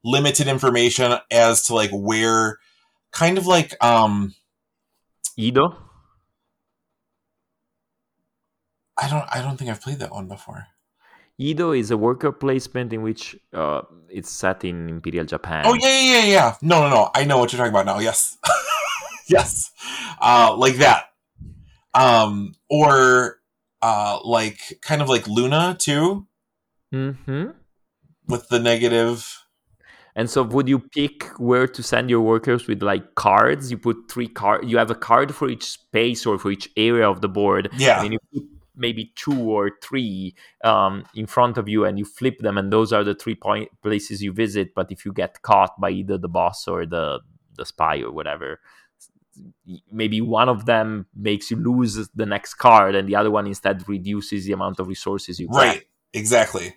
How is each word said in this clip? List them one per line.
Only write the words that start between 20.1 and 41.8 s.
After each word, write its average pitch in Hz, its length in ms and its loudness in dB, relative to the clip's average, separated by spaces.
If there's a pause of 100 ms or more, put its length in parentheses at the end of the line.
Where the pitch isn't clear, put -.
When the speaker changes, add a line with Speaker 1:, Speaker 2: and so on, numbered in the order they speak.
Speaker 1:
Uh, 117 340 6
like 127 200 2
that. 135 340 4 (840)
Um, 110 600 4 (160)
or, 131 720 4 (400)
uh, 104 420 0
like, 113 360 0 (220)
kind 151 200 -2
of 135 80 -2
like 120 180 2
Luna, 143 500 2
too. 170 500 0 (680)
Speaker 2:
Mm-hmm. 135 540 -6 (800)
Speaker 1:
With 120 220 -4
the 117 120 2
negative. 117 840 0 (720)
Speaker 2:
And 113 140 -4
so 135 140 2
would 127 260 0
you 135 100 2
pick - 460 -6 (120)
where 123 300 2
to 123 160 -10
send 123 260 -2
your 117 120 4
workers 113 460 0
with, 101 140 -4
like, 101 340 -2
cards? 123 540 2
You 120 80 -8
put - 320 -4
three 120 200 -8
card-, 104 360 -2
you 117 120 0
have 113 140 2
a 113 40 -2
card 139 400 0
for 139 140 -4
each 120 160 -8
space - 600 -4
or 101 140 0
for 98 100 -4
each 98 280 -6
area 113 320 2
of 92 100 -2
the 101 100 -4
board. 98 480 0
Speaker 1:
Yeah. 131 180 4
Speaker 2:
And 98 100 -2
then 107 80 -4
you 113 60 -4 (140)
put 143 100 -8 (340)
maybe 117 380 -6
two 143 220 -4
or 107 340 0 (120)
three, 98 520 -8 (280)
um, 101 400 2 (120)
in 107 100 -8
front 123 320 0
of 104 100 -6
you, 107 160 0